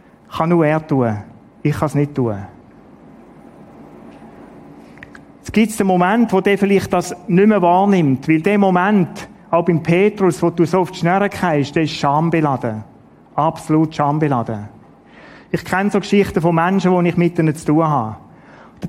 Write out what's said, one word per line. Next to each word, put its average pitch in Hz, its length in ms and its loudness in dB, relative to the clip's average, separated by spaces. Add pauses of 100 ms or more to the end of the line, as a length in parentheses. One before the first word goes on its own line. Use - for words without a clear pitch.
(300)
Kann 165 200 -4
nur 170 160 4
er 156 200 0
tun. 123 300 0 (480)
Ich 147 160 -2
kann's 143 160 -2
nicht 143 180 -2
tun. 117 220 -2 (3000)
Jetzt - 140 -14
gibt's 214 240 0
den 202 100 0
Moment, 190 460 2
wo 190 80 2
der 202 160 2
vielleicht 196 340 0
das 180 240 -2 (120)
nicht 190 200 4
mehr 208 140 4
wahrnimmt, 175 680 2
weil 160 140 2
der 202 160 2
Moment, 190 720 0 (200)
auch 170 140 2
beim 170 180 0
Petrus, 190 600 2
wo 175 60 2
du 170 160 0
so 185 140 0
auf 175 120 -4
die - 80 -14
Schnurren 190 300 0
gehst, 151 460 -2
der 165 80 2
ist 147 100 -4
schambeladen. 143 880 -2 (520)
Absolut 156 600 -2
schambeladen. 143 720 -2 (840)
Ich - 120 -6
kenne 196 260 -2
so 202 100 0
Geschichten 185 420 0
von 170 120 2
Menschen, 180 380 0
die 175 180 2
ich 170 60 -4
mit 170 240 0
ihnen 156 160 0
zu - 120 -14
tun 156 200 2
habe. 113 300 -2 (720)